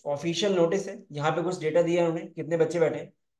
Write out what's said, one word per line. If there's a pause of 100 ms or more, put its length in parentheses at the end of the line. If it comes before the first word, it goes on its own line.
official
notice
है, (140)
यहाँ
पे
कुछ
data
दिया
है
उन्होंने,
कितने
बच्चे
बैठे
हैं, (280)